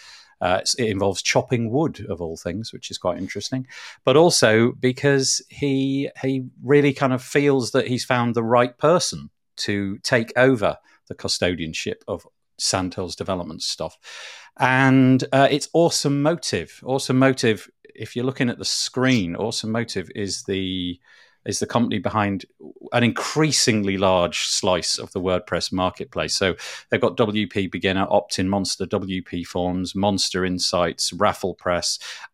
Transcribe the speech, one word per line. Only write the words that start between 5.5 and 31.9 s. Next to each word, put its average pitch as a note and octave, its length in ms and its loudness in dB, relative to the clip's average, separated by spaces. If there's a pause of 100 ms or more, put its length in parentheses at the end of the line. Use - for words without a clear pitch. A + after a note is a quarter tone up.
he C3+ 260 -2 (180)
really C#3+ 280 6
kind C3 200 2
of B2+ 100 -2
feels C#3 480 2
that C3 160 2
he's A#2+ 180 -2
found A#2+ 300 2
the A#2 80 0
right B2 340 2
person D3 540 0 (280)
to G2+ 400 -4
take A2+ 380 0
over A#2+ 400 4 (300)
the - 80 -12
custodianship - 920 -4
of - 180 -8 (320)
Sandhills F#2 560 -2
development E2+ 480 -6
stuff. - 340 -8 (640)
And, C3 720 6
uh, C3+ 180 6
it's C#3+ 260 -2
Awesome D3 480 2
Motive. D3 640 -4
Awesome C3 360 0
Motive, B2+ 500 2 (240)
if - 220 -12
you're A#2+ 80 -4
looking B2+ 260 -2
at - 80 -6
the - 60 -10
screen, B2 720 0
Awesome A2 340 -4
Motive A2+ 460 -6
is G2 260 -6
the, F#2 560 -4 (460)
is A2 140 -6
the - 80 -4
company A#2+ 320 0
behind G2+ 460 -2 (480)
an A#2+ 100 2
increasingly A2+ 920 0
large F#2 500 2
slice - 520 0
of A2+ 140 -12
the G2 80 -4
WordPress F2+ 520 -2
marketplace. F#2 640 -4
So F#2 180 2 (340)
they've A2 120 0
got G2+ 160 0
W G#2+ 320 0
P G2 180 -2
Beginner, F#2+ 440 0
Opt-in F#2+ 380 0
Monster, F#2+ 380 -2
W F#2+ 360 -4
P F2 200 -8
Forms, F2+ 540 -4
Monster F#2+ 480 0
Insights, F2 680 -2
Raffle F#2 420 0
Press, - 440 -2 (360)